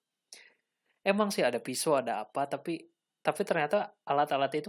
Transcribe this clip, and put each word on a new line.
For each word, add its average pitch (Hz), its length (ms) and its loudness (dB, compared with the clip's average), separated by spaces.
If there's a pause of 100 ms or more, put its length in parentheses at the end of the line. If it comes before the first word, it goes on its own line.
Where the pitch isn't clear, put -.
(1080)
emang 202 240 2
sih 170 160 2
ada 120 160 0
pisau, 131 320 0
ada 117 320 0
apa, 139 240 -4
tapi, 156 320 -6 (400)
tapi - 240 0
ternyata 170 560 0
alat-alat 139 560 2
itu 151 100 -6